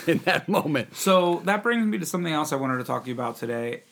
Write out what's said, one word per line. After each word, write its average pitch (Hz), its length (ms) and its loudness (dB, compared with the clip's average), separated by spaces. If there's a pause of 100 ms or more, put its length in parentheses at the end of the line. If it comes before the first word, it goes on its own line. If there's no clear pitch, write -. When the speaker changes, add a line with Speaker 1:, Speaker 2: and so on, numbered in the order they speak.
Speaker 1:
in 165 140 4
that - 300 0
moment. 147 460 0
Speaker 2:
So 175 500 4
that 208 180 0
brings 233 240 2
me 214 100 0
to 165 80 -4
something 175 280 -2
else 151 200 -2
I 139 40 2
wanted 131 220 0
to 123 40 -4
talk 123 200 -4
to 127 60 -10
you 123 60 -6
about 120 220 -4
today. 120 540 -6